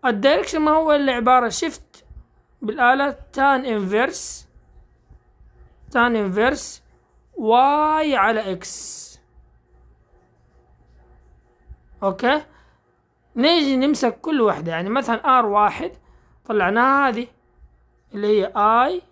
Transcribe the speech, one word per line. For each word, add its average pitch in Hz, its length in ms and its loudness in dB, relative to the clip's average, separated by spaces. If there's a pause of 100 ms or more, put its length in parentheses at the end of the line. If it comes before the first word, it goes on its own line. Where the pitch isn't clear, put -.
الدايركشن 277 560 0
ما 302 100 2
هو 311 200 2
إلا 285 220 2
عبارة 240 360 2
شيفت - 560 -10 (560)
بالآلة 269 560 0 (160)
تان 269 320 2
انفيرس، 220 840 -4 (1400)
تان 240 240 2
انفيرس 214 680 -2 (540)
واي 294 800 2
على 214 360 0
إكس. - 520 -12 (3000)
أوكي؟ 240 380 0 (920)
نيجي 277 420 2
نمسك 262 440 -2
كل 302 200 -2
واحدة، 170 300 -2
يعني 175 180 -6
مثلًا 254 500 0
آر 233 60 0
واحد 208 460 -2 (540)
طلعناها 240 640 2
هذه 240 180 -6 (840)
اللي 208 140 -4
هي 208 280 0
آي 240 460 2 (100)